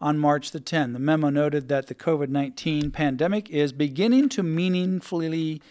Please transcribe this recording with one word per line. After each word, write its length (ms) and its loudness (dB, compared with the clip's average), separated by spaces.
on 160 2
March 320 2
the 100 -10
tenth. 340 -2
The 40 -8
memo 300 2
noted 400 0
that 200 0
the 60 -10
covid 360 -2
nineteen 600 -2
pandemic 600 0
is 240 0
beginning 560 2
to 120 -2
meaningfully 1160 -2